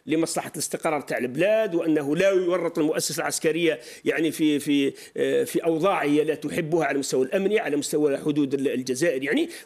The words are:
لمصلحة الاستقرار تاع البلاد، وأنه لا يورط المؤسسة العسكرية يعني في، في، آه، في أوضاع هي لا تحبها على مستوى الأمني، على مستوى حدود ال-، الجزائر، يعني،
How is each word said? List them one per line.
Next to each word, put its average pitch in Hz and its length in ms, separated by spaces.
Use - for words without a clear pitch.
لمصلحة 156 480
الاستقرار 156 460
تاع 127 180
البلاد، 175 560
وأنه 151 420
لا 190 140
يورط 175 480
المؤسسة 156 420
العسكرية 156 600
يعني 143 260
في، 151 280
في، 139 340
آه، 139 280
في - 200
أوضاع 165 380
هي 147 220
لا 151 100
تحبها 151 500
على 143 140
مستوى 135 280
الأمني، 196 320
على 147 180
مستوى 147 420
حدود 143 360
ال-، 135 140
الجزائر، 131 540
يعني، 277 260